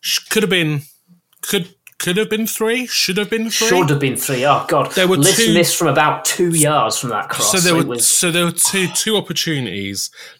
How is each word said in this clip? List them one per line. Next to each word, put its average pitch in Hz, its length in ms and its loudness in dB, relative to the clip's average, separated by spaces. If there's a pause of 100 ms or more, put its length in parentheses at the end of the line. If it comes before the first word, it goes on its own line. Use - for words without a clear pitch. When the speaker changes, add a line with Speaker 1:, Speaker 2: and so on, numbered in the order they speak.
Speaker 1:
sh-, - 180 -2 (100)
could 214 140 2
have 185 60 0
been, 156 320 0 (600)
could, 185 320 -4 (260)
could 180 180 -2
have 214 120 -2
been 220 160 -2
three, 233 400 -2
should - 320 -2
have 208 120 -2
been 226 200 -2
three. 220 200 0
Speaker 2:
Should 180 200 4
have 139 100 2
been 131 180 0
three. 131 280 -2
Oh, 143 220 4
God. 139 240 2
Speaker 1:
There 185 160 2
were 185 100 4
Speaker 2:
List 170 200 4
Speaker 1:
two 226 160 2
Speaker 2:
missed 170 240 2
from 170 100 0
about 147 380 2
two 175 260 0
yards 147 480 2
from 127 100 -6
that 104 200 -6
cross. - 220 -2
Speaker 1:
So 190 60 0
there 175 180 2
Speaker 2:
It 156 100 2
Speaker 1:
were, 120 100 -6
Speaker 2:
was 117 120 0
Speaker 1:
so - 220 2
there 175 160 0
were 170 60 0
two, 185 380 0
two 214 280 -2
opportunities. 110 960 -6 (280)